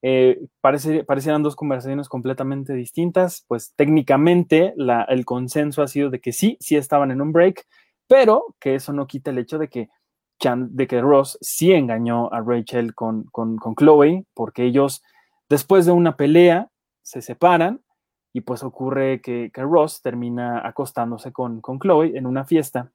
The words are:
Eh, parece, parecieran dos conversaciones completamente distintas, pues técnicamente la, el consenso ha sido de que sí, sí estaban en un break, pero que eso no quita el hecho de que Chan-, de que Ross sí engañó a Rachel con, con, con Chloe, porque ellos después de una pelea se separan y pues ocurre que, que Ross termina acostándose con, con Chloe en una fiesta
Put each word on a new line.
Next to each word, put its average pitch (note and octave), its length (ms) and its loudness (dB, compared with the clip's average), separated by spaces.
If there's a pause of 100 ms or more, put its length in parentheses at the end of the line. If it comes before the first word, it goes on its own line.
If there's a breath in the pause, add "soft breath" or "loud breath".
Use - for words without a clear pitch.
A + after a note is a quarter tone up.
Eh, B2+ 360 4 (220)
parece, D3 420 0
parecieran D3 400 -2
dos D3 120 -2
conversaciones C3+ 540 -6
completamente C3+ 640 -8
distintas, E3+ 720 -4
pues - 280 -8
técnicamente D#3 1000 4
la, B2 280 0
el B2+ 220 -2
consenso C#3 580 -4
ha C#3 40 -2
sido C#3+ 220 -2
de B2+ 100 -6
que B2 140 -6
sí, - 260 0
sí - 160 -2
estaban C#3+ 360 0
en C3+ 100 -4
un D3+ 100 -2
break, F3 340 2 (420)
pero C4 520 4
que C3+ 160 -2
eso C#3 180 -8
no C#3+ 140 -4
quita C3+ 240 -10
el B2+ 60 -4
hecho B2 220 -8
de D3+ 100 -6
que A#2+ 200 -10 (500)
Chan-, B2 320 -2
de B2+ 160 -4
que B2 140 -2
Ross C#3 400 2
sí - 300 0
engañó A#2 640 0
a A#2 80 -6
Rachel A#2 540 -4
con, A2 300 -6
con, A2+ 320 -8
con A2+ 180 -8
Chloe, D3+ 580 4
porque A2+ 300 -6
ellos C3+ 400 0 (460)
después E3+ 360 4
de F3 60 4
una F3 260 2
pelea E3+ 520 4 (340)
se - 180 -16
separan F3 600 0 (520)
y B2 80 -6
pues B2+ 220 -10
ocurre C3+ 580 -4
que, A#2+ 320 -8
que B2+ 80 -12
Ross D3+ 400 0
termina A#2+ 640 -8
acostándose A#2+ 680 -8
con, A#2 280 -10
con C3 180 -12
Chloe D#3+ 380 2
en C3 80 -8
una C3 200 -4
fiesta C#3 500 -2